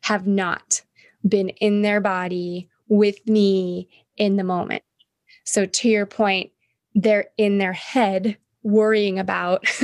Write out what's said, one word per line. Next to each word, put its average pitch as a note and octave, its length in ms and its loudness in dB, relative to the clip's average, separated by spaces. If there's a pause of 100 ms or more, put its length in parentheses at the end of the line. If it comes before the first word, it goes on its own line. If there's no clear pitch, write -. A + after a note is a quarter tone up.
have G3+ 220 -2
not F#3+ 560 -2 (460)
been F#3+ 220 2
in G#3 320 0
their G#3 180 2
body F3+ 680 -4 (180)
with G#3 400 2
me F#3+ 640 0 (280)
in G3+ 200 0
the F#3+ 60 -2
moment. F3+ 400 -6 (600)
So G3+ 220 0
to G#3 240 -2
your G#3 160 2
point, G3 460 -2 (440)
they're G#3 320 2 (100)
in G3+ 220 2
their F#3+ 140 -2
head G3 640 -2 (260)
worrying G#3 560 2
about, F#3 460 -2 (180)